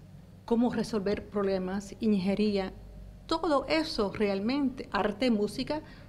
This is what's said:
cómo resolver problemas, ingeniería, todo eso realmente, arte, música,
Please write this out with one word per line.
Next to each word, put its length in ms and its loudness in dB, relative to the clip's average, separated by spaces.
cómo 280 2
resolver 560 -2
problemas, 720 -2
ingeniería, 720 2
todo 420 2
eso 440 2
realmente, 800 0
arte, 400 2
música, 520 0